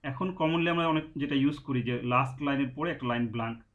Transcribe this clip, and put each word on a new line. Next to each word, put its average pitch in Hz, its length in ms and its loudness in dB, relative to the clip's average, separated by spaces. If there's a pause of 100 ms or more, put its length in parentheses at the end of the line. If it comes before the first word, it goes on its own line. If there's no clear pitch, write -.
এখন 180 320 -4
commonly 165 360 2
আমরা 170 180 2
অনেক 156 160 2 (120)
যেটা 143 180 -2
ইউজ 143 240 4
করি 123 240 -2
যে 120 200 -2
last 127 400 0
লাইনের 139 260 0
পরে 143 220 -4
একটা 131 160 -6
line 120 200 0
blank 113 360 -6 (120)